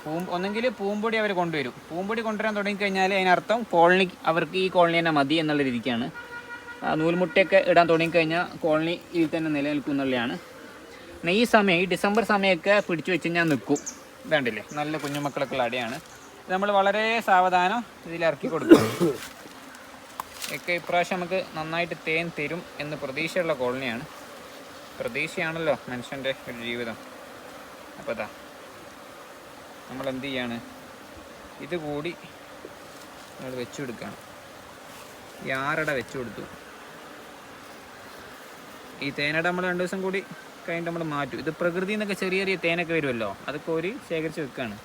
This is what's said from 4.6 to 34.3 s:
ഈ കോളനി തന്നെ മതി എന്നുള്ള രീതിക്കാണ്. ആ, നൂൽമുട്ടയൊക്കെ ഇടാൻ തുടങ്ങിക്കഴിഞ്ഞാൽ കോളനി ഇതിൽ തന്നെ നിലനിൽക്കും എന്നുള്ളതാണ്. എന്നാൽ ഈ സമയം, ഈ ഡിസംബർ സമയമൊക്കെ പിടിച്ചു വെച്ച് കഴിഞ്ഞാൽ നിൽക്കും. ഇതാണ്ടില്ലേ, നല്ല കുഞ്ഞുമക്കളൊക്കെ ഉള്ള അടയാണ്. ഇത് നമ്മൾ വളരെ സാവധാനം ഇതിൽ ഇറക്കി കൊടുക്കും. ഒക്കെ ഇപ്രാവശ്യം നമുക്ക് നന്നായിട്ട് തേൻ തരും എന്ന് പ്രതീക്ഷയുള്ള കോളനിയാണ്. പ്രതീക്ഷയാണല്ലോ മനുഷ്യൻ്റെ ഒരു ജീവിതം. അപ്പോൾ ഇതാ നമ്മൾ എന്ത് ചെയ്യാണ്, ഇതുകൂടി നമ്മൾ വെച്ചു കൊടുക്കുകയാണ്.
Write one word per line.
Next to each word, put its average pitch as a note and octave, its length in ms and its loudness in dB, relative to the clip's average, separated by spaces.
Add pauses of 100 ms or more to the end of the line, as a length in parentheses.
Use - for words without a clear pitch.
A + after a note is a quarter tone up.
ഈ - 20 2 (120)
കോളനി E3+ 240 8
തന്നെ E3 180 4
മതി C#3+ 240 4
എന്നുള്ള D3 240 4
രീതിക്കാണ്. A#2+ 400 0 (760)
ആ, - 40 0 (140)
നൂൽമുട്ടയൊക്കെ F3+ 580 6 (140)
ഇടാൻ E3+ 180 10
തുടങ്ങിക്കഴിഞ്ഞാൽ E3 520 4 (200)
കോളനി D#3+ 320 4 (220)
ഇതിൽ D#3+ 180 4
തന്നെ D#3+ 220 0
നിലനിൽക്കും D3 380 0
എന്നുള്ളതാണ്. C3+ 400 0 (840)
എന്നാൽ F3 220 2
ഈ - 20 8 (100)
സമയം, G3+ 300 8
ഈ - 100 2
ഡിസംബർ G3+ 300 4 (100)
സമയമൊക്കെ G3 420 4 (140)
പിടിച്ചു E3+ 240 0
വെച്ച് E3 140 0
കഴിഞ്ഞാൽ E3+ 260 4
നിൽക്കും. C#3 260 2 (460)
ഇതാണ്ടില്ലേ, A#2+ 400 0 (140)
നല്ല D3+ 260 -2
കുഞ്ഞുമക്കളൊക്കെ C#3+ 520 -2
ഉള്ള A#2+ 120 2
അടയാണ്. B2 300 -4 (440)
ഇത് - 120 -4
നമ്മൾ G3+ 140 2 (100)
വളരെ G3 260 4 (220)
സാവധാനം F#3 540 6 (260)
ഇതിൽ E3+ 220 -4
ഇറക്കി C#3+ 240 -2
കൊടുക്കും. D#3+ 280 10 (1700)
ഒക്കെ D#3+ 240 -4
ഇപ്രാവശ്യം F3 400 2
നമുക്ക് F3+ 200 0 (180)
നന്നായിട്ട് E3 380 -2 (120)
തേൻ D#3+ 180 2 (120)
തരും D#3 240 -4 (220)
എന്ന് D3+ 200 -6
പ്രതീക്ഷയുള്ള D#3+ 580 0
കോളനിയാണ്. B2 420 -2 (960)
പ്രതീക്ഷയാണല്ലോ D#3+ 760 0 (160)
മനുഷ്യൻ്റെ C3 400 -4 (180)
ഒരു A#2+ 100 -10 (100)
ജീവിതം. A#2+ 280 -4 (1000)
അപ്പോൾ A#2+ 160 -6
ഇതാ G#2+ 120 -6 (1600)
നമ്മൾ C3 240 -8
എന്ത് C3 160 -4
ചെയ്യാണ്, B2 300 -4 (1080)
ഇതുകൂടി D3+ 460 -4 (1200)
നമ്മൾ C3 180 -8 (100)
വെച്ചു - 200 -8
കൊടുക്കുകയാണ്. A2 360 -8 (1300)